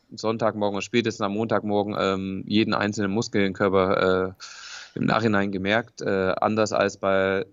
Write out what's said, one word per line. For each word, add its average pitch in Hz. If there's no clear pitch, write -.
Sonntagmorgen 110
oder 98
spätestens 113
am 98
Montagmorgen, 104
ähm, 95
jeden 107
einzelnen 101
Muskel 104
im 95
Körper, 92
äh, -
im -
Nachhinein 104
gemerkt, 101
äh, 95
anders 107
als 98
bei 98